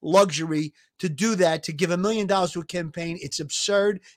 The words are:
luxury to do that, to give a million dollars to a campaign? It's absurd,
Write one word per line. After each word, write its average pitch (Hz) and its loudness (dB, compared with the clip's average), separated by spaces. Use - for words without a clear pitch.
luxury 156 2
to - -4
do 196 0
that, 160 2
to 165 -8
give 165 -2
a 175 0
million 208 0
dollars 185 0
to 180 -6
a 160 -10
campaign? 170 -8
It's - -10
absurd, 196 0